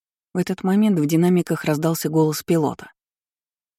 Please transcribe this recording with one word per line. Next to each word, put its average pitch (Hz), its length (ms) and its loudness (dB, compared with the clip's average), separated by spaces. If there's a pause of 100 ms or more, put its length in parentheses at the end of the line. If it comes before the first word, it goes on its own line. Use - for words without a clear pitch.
(340)
В 185 40 -4
этот 180 260 -4
момент 196 360 2
в 147 80 2
динамиках 170 580 2
раздался 160 420 -2
голос 156 360 0
пилота. 151 480 -2 (880)